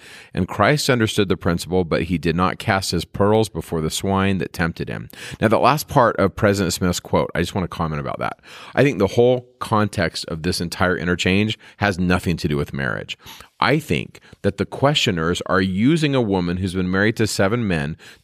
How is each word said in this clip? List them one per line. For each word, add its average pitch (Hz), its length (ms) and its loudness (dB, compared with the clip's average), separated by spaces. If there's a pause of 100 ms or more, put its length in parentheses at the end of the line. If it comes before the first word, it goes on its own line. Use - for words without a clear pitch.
(340)
And 90 140 -2
Christ 131 420 2
understood 110 400 2
the 90 80 0
principle, 87 480 -2
but 78 180 0
he 87 140 -2
did 80 180 0
not 92 240 0
cast 98 320 0
his 85 140 -2
pearls 107 420 2
before 82 320 -6
the 78 100 -2
swine 95 500 0
that - 120 -6
tempted - 380 -4
him. 55 200 -10 (300)
Now, - 80 2
that 107 120 4
last 127 280 2
part - 300 4
of 92 180 2
President 101 380 2
Smith's 90 260 -2
quote, - 340 -2
I - 60 -4
just 87 160 -2
want 95 80 -2
to - 120 -8
comment 78 260 -4
about - 180 -8
that. - 220 -6 (340)
I 123 80 6
think 120 160 2
the 101 80 4
whole 123 400 2 (140)
context 104 640 -2
of 80 180 -8
this 87 160 -2
entire 87 380 0
interchange 92 600 0 (200)
has 101 200 0
nothing 90 400 0
to 90 120 -4
do 73 80 0
with 71 160 -4
marriage. 58 440 -6 (400)
I 143 220 2
think 64 400 -4 (220)
that 98 160 -2
the 98 80 -2
questioners 90 800 0
are 92 160 2
using 135 520 2
a 131 80 2
woman 92 360 0
who's 92 160 -2
been 92 180 -2
married 101 260 2
to 113 80 2
seven 107 400 0
men 80 300 -2 (280)